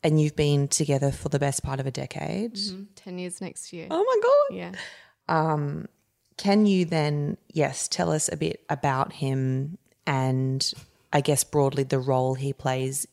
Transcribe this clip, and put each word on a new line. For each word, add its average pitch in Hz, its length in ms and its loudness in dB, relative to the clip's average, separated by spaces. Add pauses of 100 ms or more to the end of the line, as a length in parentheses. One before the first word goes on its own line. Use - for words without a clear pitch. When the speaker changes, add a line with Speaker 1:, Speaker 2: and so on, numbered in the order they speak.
Speaker 1:
And 156 180 4
you've 151 160 2
been 143 320 2
together 139 420 2
for - 200 -6
the 143 80 0
best 139 240 0
part 135 180 -6
of 135 60 -4
a 135 40 -2
decade. 147 640 -6
Speaker 2:
Mm-hmm. 196 280 -8 (140)
Ten 180 220 -12
years 180 220 -8
next - 320 -12
year. 170 180 -12
Speaker 1:
Oh, 339 140 0
my 494 180 2
God. 554 360 4
Speaker 2:
Yeah. 175 140 -10 (800)
Speaker 1:
Um, 147 360 -4 (480)
can 202 300 4
you 185 180 6
then, 147 520 0 (160)
yes, 143 360 0
tell 170 240 0
us 156 180 0
a - 60 -6
bit 156 340 -4
about 139 440 0
him 135 600 -2 (300)
and 131 640 0 (440)
I 147 80 6
guess 143 220 2
broadly 139 400 2
the 135 140 0
role 131 360 2
he 135 180 -4
plays 131 600 -4